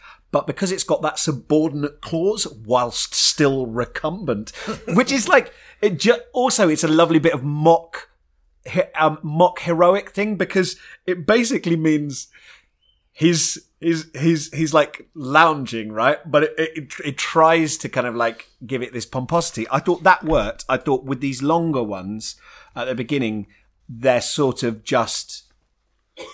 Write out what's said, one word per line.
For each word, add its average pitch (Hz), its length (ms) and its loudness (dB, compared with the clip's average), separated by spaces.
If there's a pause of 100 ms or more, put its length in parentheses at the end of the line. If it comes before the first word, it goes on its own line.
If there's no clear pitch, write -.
(300)
but 143 160 -2
because 175 240 -4
it's 185 140 -2
got - 180 0
that 151 160 -4
subordinate 147 800 0
clause, 190 460 -2
"whilst 117 680 -2
still 135 520 0
recumbent," 120 920 -6
<laughs> - 320 -12
which 208 220 2
is 277 180 -2
like, 320 240 4 (280)
it 202 180 0
ju-, 233 220 2 (120)
also 247 360 2
it's 156 160 0
a 165 40 2
lovely 165 300 4
bit 160 160 2
of 127 80 -6
mock 151 680 0 (560)
he-, - 320 -2
um, 156 240 2
mock 165 380 2
heroic 175 500 2
thing, 208 260 -4
because 180 400 0 (300)
it 180 200 -4
basically 220 500 2
means 151 520 -2 (840)
he's, 165 460 0 (220)
he's, 160 380 -2
he's, 156 340 0
he's, 147 220 -2
like, - 400 0
lounging, 135 800 0
right? 120 260 2 (120)
But 147 140 4
it, 156 140 -2
it, 160 180 -2
it, 143 160 -12 (120)
it 143 140 -8
tries 160 600 2
to - 100 -8
kind 123 180 -4
of, 120 80 -6
like, 117 340 -4 (180)
give 120 160 -4
it 120 100 -10
this 120 140 -8
pomposity. 147 640 -4
I 135 100 0
thought 175 220 -2
that 185 220 4
worked. 123 440 -2
I 131 80 0
thought 131 280 -2
with 135 160 -6
these 131 220 -6
longer 156 400 0
ones 104 540 -8 (380)
at 123 120 -6
the 131 80 -4
beginning, 117 520 -4 (420)
they're 120 320 2
sort 131 420 0
of 113 220 -4
just - 600 -2 (880)